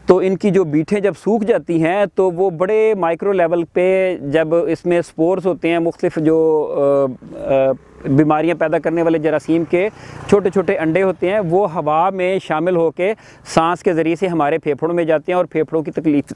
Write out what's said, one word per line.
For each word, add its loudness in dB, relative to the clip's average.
तो 6
इनकी 0
जो 2
बीटें 0
जब 0
सूख -2
जाती 0
हैं, 0
तो 0
वो 0
बड़े 0
माइक्रो -2
लेवल 0
पे 0
जब 0
इसमें 0
स्पोर्स -2
होते -2
हैं, 0
मुख्तलिफ -2
जो, 2
अ, 0
अ, 0
बीमारियां 2
पैदा 0
करने -2
वाले 2
जरासीम 0
के 0
छोटे 2
छोटे -2
अंडे 0
होते 0
हैं, 0
वो 0
हवा -2
में -2
शामिल -2
होके 0
सांस 0
के 0
ज़रिए 0
से -2
हमारे 0
फेफड़ों -4
में 0
जाते 0
हैं 0
और 0
फेफड़ों -2
की -8
तकलीफ, 0